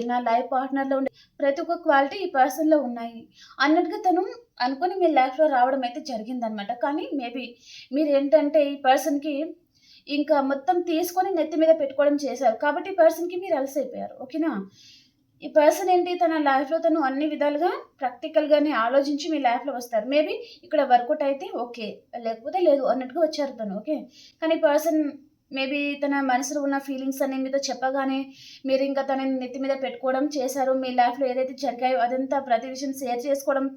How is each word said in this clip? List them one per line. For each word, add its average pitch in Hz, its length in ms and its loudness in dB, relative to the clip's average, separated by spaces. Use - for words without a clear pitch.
నా 247 140 -2
లైఫ్ 240 300 0
పార్ట్నర్‌లో 269 480 -2
ఉండే 269 120 -2
ప్రతి 285 220 0
ఒక్క 339 200 -2
క్వాలిటీ 285 340 2
ఈ 359 140 -6
పర్సన్‌లో 302 500 4
ఉన్నాయి 233 400 -8
అన్నట్టుగా 330 420 2
తను 370 220 2
అనుకుని 277 360 -2
మీ 359 160 4
లైఫ్లో 269 360 4
రావడం 269 360 2
అయితే 240 200 -6
జరిగిందనమాట. 220 720 -6
కానీ 302 340 -2
maybe 254 320 -6
మీరు 294 240 0
ఏంటంటే 285 500 4
ఈ 285 140 -6
పర్సన్‌కి 285 540 2
ఇంకా 294 340 2
మొత్తం 269 400 0
తీసుకొని 349 500 -2
నెత్తి 320 240 -2
మీద 320 180 6
పెట్టుకోవడం 285 440 2
చేశారు 247 400 0
కాబట్టి 320 320 0
ఈ 359 80 -4
పర్సన్‌కి 339 380 4
మీరు 359 200 -2
అలసైపోయారు. 262 640 -6
ఓకేనా, 311 300 -4
ఈ 302 80 -12
పర్సన్ 311 400 4
ఏంటి 359 260 4
తన 330 260 2
లైఫ్లో 285 360 2
తను 330 240 2
అన్ని 269 260 0
విధాలుగా 294 440 0
ప్రాక్టికల్గానే 294 800 0
ఆలోచించి 277 500 0
మీ 302 120 0
లైఫ్లో 254 340 0
వస్తారు. 233 340 -4
Maybe 311 260 2
ఇక్కడ 302 240 0
వర్కౌట్ 247 420 4
అయితే 277 200 -4
ఓకే, 233 300 -8
లేకపోతే 233 400 -4
లేదు 277 260 4
అన్నట్టుగా 262 360 0
వచ్చారు 285 320 -2
తను. 202 240 -8
ఓకే, 294 200 -4
కానీ 320 180 2
పర్సన్ 311 400 2
maybe 269 300 -4
తన 277 280 0
మనసులో 269 380 0
ఉన్న 277 160 -2
ఫీలింగ్స్ 269 440 -6
అన్ని 269 160 -2
మీతో 262 200 -2
చెప్పగానే 269 580 -2
మీరు 262 180 2
ఇంకా 277 200 0
తనని 269 360 -2
నెత్తి 254 220 -8
మీద 269 160 -2
పెట్టుకోవడం 262 520 -2
చేశారు. 262 460 -2
మీ 262 180 -2
లైఫ్లో 247 340 2
ఏదైతే 262 280 -2
జరిగాయో 254 440 -2
అదంతా 262 420 0
ప్రతి 262 280 0
విషయం 269 260 -8
షేర్ 240 280 -4
చేసుకోవడం 277 440 0